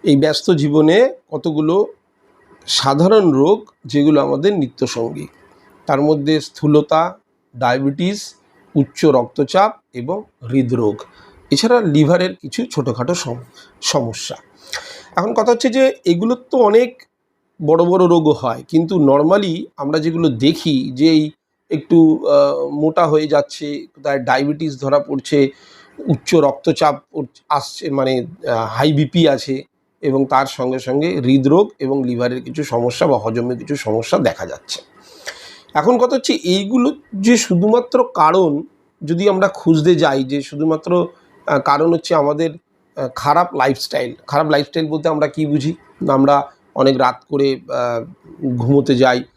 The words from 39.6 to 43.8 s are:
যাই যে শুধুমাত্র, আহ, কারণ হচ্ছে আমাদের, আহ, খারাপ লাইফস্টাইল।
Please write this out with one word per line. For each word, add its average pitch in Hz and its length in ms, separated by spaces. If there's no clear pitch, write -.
যাই 139 300
যে 139 180
শুধুমাত্র, 156 480
আহ, 147 140
কারণ 147 240
হচ্ছে 165 200
আমাদের, 147 420
আহ, - 580
খারাপ 170 400
লাইফস্টাইল। 131 560